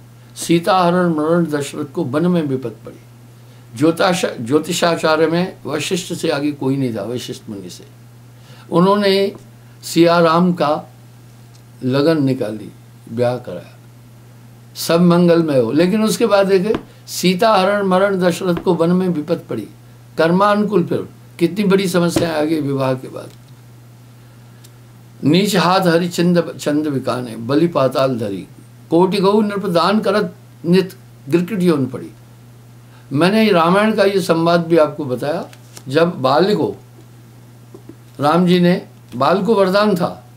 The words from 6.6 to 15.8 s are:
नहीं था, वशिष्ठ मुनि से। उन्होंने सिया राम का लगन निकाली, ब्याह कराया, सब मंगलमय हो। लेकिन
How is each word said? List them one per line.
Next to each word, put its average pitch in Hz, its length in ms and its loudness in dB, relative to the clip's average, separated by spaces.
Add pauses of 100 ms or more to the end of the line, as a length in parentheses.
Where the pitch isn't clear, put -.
नहीं 127 200 -4
था, 98 60 -6
वशिष्ठ 123 460 -10
मुनि 98 220 -14
से। - 160 -20 (840)
उन्होंने 196 680 2 (460)
सिया 170 360 2
राम 170 340 4
का 151 320 -2 (1000)
लगन 143 400 0
निकाली, 110 480 -4 (400)
ब्याह 120 240 -2
कराया, 90 420 -14 (1000)
सब 170 240 0
मंगलमय 170 580 4
हो। 117 140 0
लेकिन 185 320 2